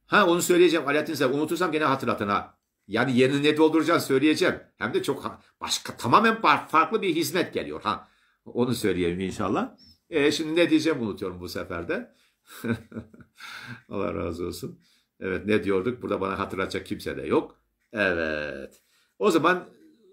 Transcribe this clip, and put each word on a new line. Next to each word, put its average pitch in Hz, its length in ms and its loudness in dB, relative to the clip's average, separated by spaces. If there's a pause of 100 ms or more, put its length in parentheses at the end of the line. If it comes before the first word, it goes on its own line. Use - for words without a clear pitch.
Ha 196 220 4
onu 170 140 4
söyleyeceğim 170 460 4
Alaaddin 151 260 0
Sefer. 135 200 2
Unutursam 160 380 -2
gene 151 120 0
hatırlatın 120 440 0
ha. 101 300 -2 (300)
Yani 120 300 0
yerini 139 260 4
ne 151 140 4
dolduracağını 156 440 4
söyleyeceğim. 151 580 2 (180)
Hem 113 160 -4
de 185 100 -2
çok - 220 -4
ha-, 98 160 -12 (200)
başka, - 360 -6
tamamen 214 380 4
par-, 151 320 2
farklı 214 340 2
bir 185 140 0
hizmet 156 380 -2
geliyor 76 280 -6
ha. 98 260 -4 (380)
Onu 123 300 -2
söyleyeyim 90 440 0
inşallah. 98 580 -4 (320)
E, 147 220 2
şimdi 156 240 -4
ne 165 140 4
diyeceğim 156 320 2
unutuyorum 92 380 -6
bu 90 100 -10
sefer 87 380 -8
de. 226 280 -8 (480)
<laughs> - 1300 -12
Allah 95 240 -6
razı 90 320 -6
olsun. - 340 -12 (400)
Evet 92 260 -6
ne 104 180 2
diyorduk? 98 380 -2
Burada 98 200 -4
bana 95 180 -4
hatırlatacak 95 460 -6
kimse 82 320 -8
de 67 40 -10
yok. 117 380 -2 (340)
Evet. 78 880 -4 (380)
O 196 120 2
zaman 170 380 2 (440)